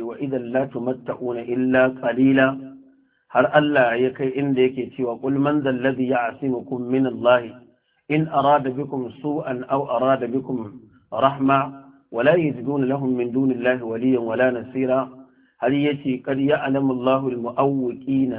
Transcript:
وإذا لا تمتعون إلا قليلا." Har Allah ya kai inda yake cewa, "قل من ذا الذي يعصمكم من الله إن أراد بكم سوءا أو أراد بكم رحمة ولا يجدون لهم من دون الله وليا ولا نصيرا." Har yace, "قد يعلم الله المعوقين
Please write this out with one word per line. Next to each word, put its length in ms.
وإذا 360
لا 280
تمتعون 760
إلا 480
قليلا." 720
Har 240
Allah 480
ya 160
kai 240
inda 220
yake 340
cewa, 240
"قل 160
من 240
ذا 100
الذي 380
يعصمكم 760
من 260
الله 520
إن 160
أراد 440
بكم 380
سوءا 480
أو 160
أراد 480
بكم 480
رحمة 460
ولا 240
يجدون 520
لهم 300
من 140
دون 200
الله 320
وليا 360
ولا 320
نصيرا." 760
Har 120
yace, 520
"قد 160
يعلم 520
الله 360
المعوقين 1120